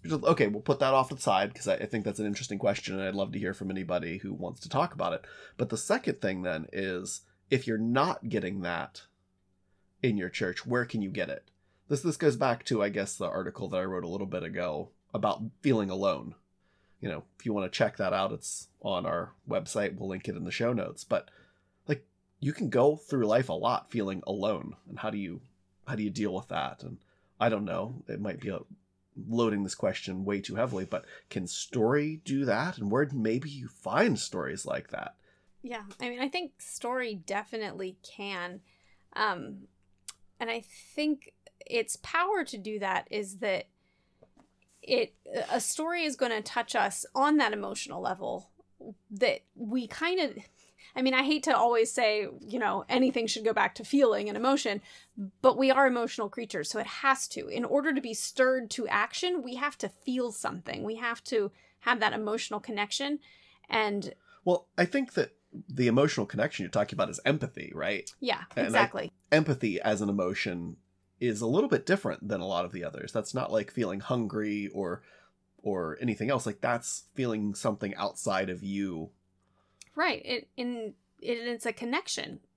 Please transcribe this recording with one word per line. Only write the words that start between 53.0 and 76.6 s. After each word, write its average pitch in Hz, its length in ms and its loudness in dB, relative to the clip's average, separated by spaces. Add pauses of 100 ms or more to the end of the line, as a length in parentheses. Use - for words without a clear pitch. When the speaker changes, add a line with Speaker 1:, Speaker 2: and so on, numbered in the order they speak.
Speaker 2:
should 220 200 -2
go 220 80 4
back 202 220 2
to - 100 -10
feeling 220 420 6
and 208 100 -4
emotion, 240 440 2 (600)
but 262 160 8
we 262 140 6
are 269 160 8
emotional 233 400 0
creatures, 196 420 -6
so 220 100 -4
it - 60 -4
has - 440 0
to. - 180 -8
In - 160 -2
order 285 300 2
to 269 80 0
be 233 120 -6
stirred 254 580 2
to 240 180 -2
action, 339 520 0
we 247 140 -8
have 285 220 -4
to 214 100 -6
feel 247 460 -4
something. - 500 -6
We 220 140 -6
have 233 280 -4
to 208 260 0 (280)
have 233 220 0
that 214 100 4
emotional 214 480 -2
connection. 240 600 -2 (500)
And 208 440 0 (300)
Speaker 1:
Well, 180 240 4 (100)
I 175 60 6
think 254 300 2
that - 220 0 (340)
the 123 180 4
emotional 123 380 6
connection - 380 -2
you're 90 60 -4
talking 101 280 0
about 95 120 2
is 85 160 -8
empathy, 143 480 0
right? 95 460 -4
Speaker 2:
Yeah, 247 220 -2 (140)
Speaker 1:
And 254 100 2
I, - 20 0
Speaker 2:
exactly. - 460 2 (180)
Speaker 1:
empathy 139 480 4
as 107 220 2
an 104 80 2
emotion 90 640 -2 (440)
is 113 220 0
a 117 60 0
little 190 220 4
bit - 160 2
different 135 420 0
than 101 140 0
a 92 60 -2
lot 90 180 2
of 87 60 -8
the 92 120 -6
others. - 280 -8
That's 107 220 -4
not - 180 -2
like 104 200 2
feeling 98 300 -2
hungry 104 720 -2
or, 92 300 -4 (580)
or 87 400 -2
anything 117 280 0
else. 131 160 0
Like, 104 140 -4
that's - 460 -2 (100)